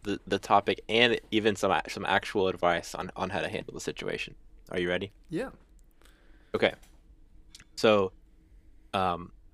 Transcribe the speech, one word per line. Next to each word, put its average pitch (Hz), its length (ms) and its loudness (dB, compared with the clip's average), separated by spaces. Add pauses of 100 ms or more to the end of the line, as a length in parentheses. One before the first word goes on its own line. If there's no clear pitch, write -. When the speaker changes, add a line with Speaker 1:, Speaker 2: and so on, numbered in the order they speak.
Speaker 1:
the, 101 220 -4
the 98 140 0
topic 101 500 2
and 117 300 4 (120)
even 107 240 2
some 98 160 0
a-, 76 180 2
some - 160 -8
actual 95 420 0
advice 87 480 0
on, 90 200 -8
on 95 140 -4
how 95 120 -4
to 80 80 -4
handle - 240 -8
the - 80 -12
situation. - 540 -8 (360)
Are 92 80 -4
you 87 100 -2
ready? 92 220 -2 (180)
Speaker 2:
Yeah. 208 200 -6 (1040)
Speaker 1:
Okay. 95 180 2 (1040)
So, 104 340 6 (840)
um, 90 380 -2 (220)